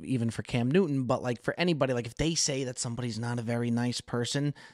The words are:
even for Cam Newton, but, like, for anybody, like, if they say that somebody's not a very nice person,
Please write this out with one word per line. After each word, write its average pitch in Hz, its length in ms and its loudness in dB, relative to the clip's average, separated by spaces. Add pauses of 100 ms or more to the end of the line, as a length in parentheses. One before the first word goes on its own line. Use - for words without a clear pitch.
even 113 280 0
for 110 120 -4
Cam 123 300 0
Newton, 147 320 2
but, 123 180 0
like, 123 220 -4
for - 160 0
anybody, 147 340 2
like, 120 140 -2
if 117 80 -10
they 160 180 0
say 139 300 0
that 127 160 -4
somebody's 117 400 -2
not 120 200 -2
a - 20 -2
very 120 280 0
nice 120 300 2
person, 139 540 0 (200)